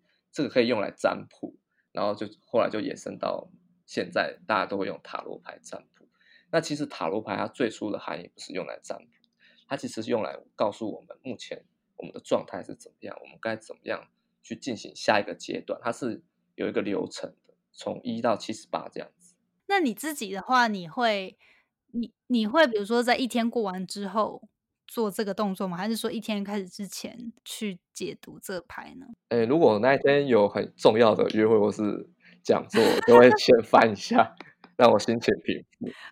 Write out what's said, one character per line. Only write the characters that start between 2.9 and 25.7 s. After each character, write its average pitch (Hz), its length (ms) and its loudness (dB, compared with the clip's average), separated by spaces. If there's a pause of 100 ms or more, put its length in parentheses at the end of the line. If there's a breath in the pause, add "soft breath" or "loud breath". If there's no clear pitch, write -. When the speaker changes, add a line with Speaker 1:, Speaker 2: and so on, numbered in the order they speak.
Speaker 1:
伸 - 220 -12
到 - 280 -4 (380)
现 95 260 -6
在， 90 360 -2
大 107 120 2
家 90 60 0
都 101 140 -6
会 98 80 -4
用 90 160 -8
塔 - 180 -10
罗 - 160 -14
牌 - 240 -20
占 - 320 -16
卜。 - 140 -20 (440 soft breath)
那 165 80 0
其 156 160 -4
实 143 120 -6
塔 - 200 -6
罗 98 140 -2
牌 107 160 -6
它 104 100 -4
最 113 220 -2
初 110 220 -8
的 - 80 -8
含 80 200 -8
义 - 140 -20
不 - 60 -20
是 - 140 -18
用 87 120 -6
来 60 160 -12
占 - 160 -12
卜， - 80 -20 (640 soft breath)
它 139 100 -6
其 131 100 -10
实 113 140 -10
是 113 80 -8
用 113 140 0
来 69 160 -8 (160)
告 107 160 0
诉 104 240 -8
我 - 60 -18
们 - 200 -20
目 120 160 -12
前 - 280 -14 (320)
我 - 60 -14
们 82 80 -14
的 - 80 -16
状 107 280 -2
态 90 160 -12
是 - 100 -16
怎 - 160 -20
么 - 120 -20
样， 101 200 -14
我 67 60 -20
们 69 120 -20
该 113 160 -6
怎 - 200 -16
么 - 80 -20
样 104 240 -10 (340)
去 - 140 -14
进 117 200 -8
行 - 200 -14
下 107 240 0
一 101 40 0
个 85 120 -12
阶 - 260 -10
段， - 220 -10
它 120 80 -4
是 - 320 -8 (320)
有 95 120 -4
一 104 40 -4
个 110 100 -2
流 95 260 -4
程 - 220 -12 (160)
的， - 80 -20 (200)
从 - 300 -10
一 113 180 -6
到 117 160 0
七 - 160 -10
十 - 140 -16
八 - 240 -8
这 - 100 -12
样 - 80 -16 (100)
子。 - 160 -20 (320)
Speaker 2:
那 392 140 2
你 247 120 0
自 302 200 -8
己 220 180 -10
的 190 100 -8
话， 240 280 2
你 185 180 -6
会， 202 500 -2 (540 soft breath)
你， 240 220 -8 (140)
你 226 200 2
会 311 180 4
比 226 120 0
如 202 80 -2
说 233 180 0
在 233 140 2
一 254 100 -2
天 233 220 -2
过 233 120 -2
完 185 240 -6
之 202 220 -10
后 208 400 -4 (400)
做 220 240 -4
这 214 140 -4
个 196 80 -4
动 202 200 -2
作 190 140 -4
吗？ 180 100 -6